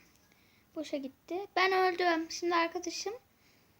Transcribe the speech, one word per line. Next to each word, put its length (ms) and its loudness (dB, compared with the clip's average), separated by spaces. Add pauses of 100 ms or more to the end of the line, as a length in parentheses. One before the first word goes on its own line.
(760)
Boşa 220 -4
gitti. 580 -8
Ben 160 4
öldüm. 600 2
Şimdi 240 0
arkadaşım 580 -2 (640)